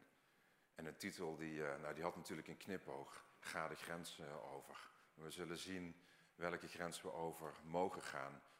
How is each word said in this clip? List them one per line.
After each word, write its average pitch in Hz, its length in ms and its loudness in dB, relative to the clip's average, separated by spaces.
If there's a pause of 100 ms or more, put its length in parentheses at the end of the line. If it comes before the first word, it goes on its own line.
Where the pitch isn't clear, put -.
(760)
En 80 100 -4
de 78 120 -2
titel 87 400 0
die, 78 300 2
eh, 71 140 2
nou, 76 140 0
die 78 80 0
had 85 140 4
natuurlijk 82 320 -2
een 80 80 -6
knipoog. 71 680 -4 (140)
Ga 82 300 2
de 76 60 0
grenzen 80 680 -2
over. 69 480 -6 (240)
We 78 160 -6
zullen 85 280 0
zien 87 440 -2 (320)
welke 87 340 2
grens 85 340 -2
we 92 100 0
over 80 500 0
mogen 85 400 6
gaan 69 400 -2 (180)